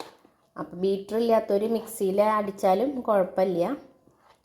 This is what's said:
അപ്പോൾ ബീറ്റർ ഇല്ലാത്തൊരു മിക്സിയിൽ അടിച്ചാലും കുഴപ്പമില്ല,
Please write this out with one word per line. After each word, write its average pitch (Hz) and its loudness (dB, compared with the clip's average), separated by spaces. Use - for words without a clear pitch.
അപ്പോൾ 170 -12
ബീറ്റർ 196 -2
ഇല്ലാത്തൊരു 220 2
മിക്സിയിൽ 202 -2
അടിച്ചാലും 202 0
കുഴപ്പമില്ല, 190 2